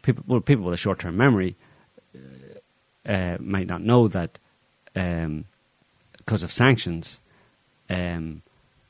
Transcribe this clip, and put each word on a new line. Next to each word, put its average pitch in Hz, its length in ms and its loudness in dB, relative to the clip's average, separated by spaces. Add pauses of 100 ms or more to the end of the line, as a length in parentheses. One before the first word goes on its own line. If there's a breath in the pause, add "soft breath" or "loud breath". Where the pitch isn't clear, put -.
people, - 260 -2
well, 123 140 0
people 127 240 2
with 87 80 -2
a 87 60 -2
short-term 92 360 -2
memory, 98 420 4 (600 soft breath)
uh, - 960 -16
uh, 90 260 -2
might 95 280 -4
not 87 160 -6
know 117 260 6
that, 87 300 -4 (580)
um, 82 480 -4 (800)
'cause 98 180 -2
of 87 80 -8
sanctions, 113 720 0 (680 soft breath)
um, 85 500 -6 (500)